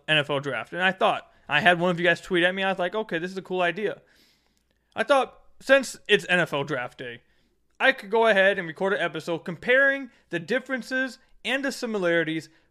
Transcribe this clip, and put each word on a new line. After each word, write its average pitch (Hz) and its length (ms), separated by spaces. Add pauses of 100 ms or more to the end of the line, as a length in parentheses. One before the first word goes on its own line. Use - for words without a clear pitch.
N 156 120
F 143 120
L 143 80
draft. 127 340
And 170 80
I 185 120
thought, 185 360 (200)
I 143 100
had 180 220
one 175 100
of 170 80
you 175 80
guys 170 140
tweet 175 240
at 185 100
me, 190 80
I 190 60
was 185 100
like, 180 160
"Okay, 214 240
this 180 140
is 190 40
a 185 60
cool 185 200
idea." 175 380 (960)
I - 80
thought, - 380 (200)
since 269 360 (100)
it's 190 220
N 180 100
F 160 140
L 143 100
draft 131 360
day, 120 240 (580)
I 254 100
could 214 200
go 226 180
ahead 196 320
and 170 80
record 190 240
an 190 80
episode 160 380
comparing 262 720 (180)
the 170 100
differences 247 800 (260)
and 262 200
the 277 80
similarities 170 760 (220)